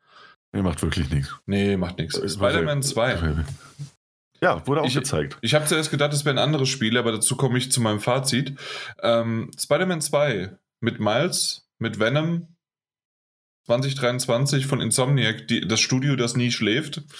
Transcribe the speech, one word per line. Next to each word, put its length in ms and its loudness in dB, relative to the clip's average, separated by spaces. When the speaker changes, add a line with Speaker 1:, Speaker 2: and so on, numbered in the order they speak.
Speaker 1:
Nee, 100 -2
macht 200 0
wirklich 280 -2
nix. 240 -2
Speaker 2:
Nee, 300 0
macht 220 -4
nix. 200 -6
Speaker 1:
Äh, 100 -4
Speaker 2:
Spider-Man 500 0
Speaker 1:
weil 40 -2
Speaker 2:
zwei. 640 0
Speaker 1:
Ja, 260 0
wurde 160 2
auch 40 0
Speaker 2:
Ich, 80 -2
Speaker 1:
gezeigt. 460 -2
Speaker 2:
ich 140 0
hab 120 4
zuerst 240 2
gedacht, 220 2
es 120 -2
wäre 120 2
ein 20 -2
anderes 300 2
Spiel, 280 0
aber 140 2
dazu 260 0
komme 220 2
ich 140 -2
zu 80 2
meinem 200 2
Fazit. 540 0
Ähm, 560 0
Spider-Man 420 0
zwei 560 0
mit 200 -2
Miles, 680 0
mit 200 -4
Venom, 480 0
zwanzig 300 0
dreiundzwanzig 680 0
von 140 0
Insomniac, 680 0
die, 180 0
das 140 2
Studio, 360 2
das 200 0
nie 160 0
schläft. 500 0